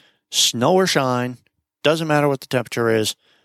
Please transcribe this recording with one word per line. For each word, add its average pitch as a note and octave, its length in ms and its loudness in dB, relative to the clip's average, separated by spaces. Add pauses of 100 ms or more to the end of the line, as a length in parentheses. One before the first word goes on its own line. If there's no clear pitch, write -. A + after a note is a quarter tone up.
(300)
snow B2+ 440 0
or F#3 120 2
shine, B2+ 520 -2 (440)
doesn't D#3+ 260 0
matter D3 200 2
what C#3 140 -2
the - 60 -20
temperature A#2 420 -2
is, A2 260 0 (280)